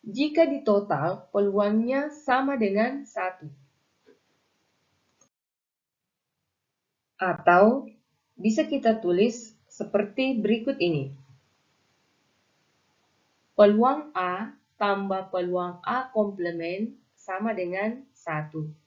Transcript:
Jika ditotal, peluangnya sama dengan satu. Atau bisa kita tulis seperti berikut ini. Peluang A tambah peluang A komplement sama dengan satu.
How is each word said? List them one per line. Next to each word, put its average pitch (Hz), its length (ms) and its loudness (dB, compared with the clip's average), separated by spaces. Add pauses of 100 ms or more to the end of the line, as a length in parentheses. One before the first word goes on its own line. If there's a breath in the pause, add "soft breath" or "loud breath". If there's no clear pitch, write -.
Jika 294 480 0
ditotal, 202 800 0
peluangnya 208 800 0
sama 269 480 -2
dengan 220 480 0
satu. 185 400 -8 (3750)
Atau 185 640 4 (480)
bisa 220 320 0
kita 233 320 0
tulis 185 560 0 (160)
seperti 214 720 -2
berikut 220 400 0
ini. 147 320 -2 (2500)
Peluang 240 560 6
A 185 480 -4 (160)
tambah 196 560 -2
peluang 180 560 -4
A 254 240 -4
komplement 185 880 -4 (160)
sama 208 400 -6
dengan 196 560 -4
satu. 156 560 -8 (200)